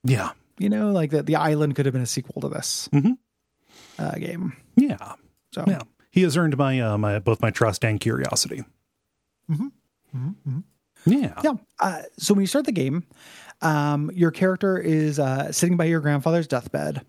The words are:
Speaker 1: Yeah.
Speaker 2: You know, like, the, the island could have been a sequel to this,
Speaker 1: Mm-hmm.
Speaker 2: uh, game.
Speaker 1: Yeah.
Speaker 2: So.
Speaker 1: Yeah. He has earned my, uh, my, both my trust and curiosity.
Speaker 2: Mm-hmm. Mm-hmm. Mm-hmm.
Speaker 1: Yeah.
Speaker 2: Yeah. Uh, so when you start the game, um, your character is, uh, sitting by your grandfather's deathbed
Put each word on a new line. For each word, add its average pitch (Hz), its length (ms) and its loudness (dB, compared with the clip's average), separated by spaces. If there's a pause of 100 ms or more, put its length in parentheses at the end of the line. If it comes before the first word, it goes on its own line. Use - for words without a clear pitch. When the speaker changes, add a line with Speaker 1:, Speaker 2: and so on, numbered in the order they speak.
Speaker 1:
Yeah. 123 280 0 (260)
Speaker 2:
You 202 120 0
know, 214 220 0
like, 160 200 0
the, 147 120 0
the 151 120 0
island 151 400 2
could 139 100 0
have 131 80 0
been 127 80 -2
a 120 60 -4
sequel - 340 -8
to 143 80 -4
this, - 420 -8
Speaker 1:
Mm-hmm. 147 220 4 (880)
Speaker 2:
uh, - 160 -6
game. 175 380 -8 (220)
Speaker 1:
Yeah. - 380 2 (400)
Speaker 2:
So. - 140 -8
Speaker 1:
Yeah. 175 140 0 (300)
He 185 120 6
has 156 120 2
earned 156 220 2
my, 131 240 2
uh, 107 160 2
my, 104 220 0
both 110 220 0
my 110 100 2
trust 110 340 0
and 107 140 0
curiosity. - 640 -2 (840)
Speaker 2:
Mm-hmm. 165 180 -2 (480)
Mm-hmm. 131 140 -6 (200)
Mm-hmm. 131 100 -4 (460)
Speaker 1:
Yeah. 220 280 2 (100)
Speaker 2:
Yeah. 294 100 0 (260)
Uh, 185 220 -2 (160)
so - 160 0
when 196 80 4
you 190 60 0
start 277 180 0
the 285 60 -2
game, 151 340 -2 (560)
um, 147 520 0
your 170 180 4
character 185 460 0
is, 156 420 0
uh, 139 320 0
sitting 175 260 2
by 160 80 2
your 165 140 2
grandfather's 151 480 0
deathbed 143 600 -4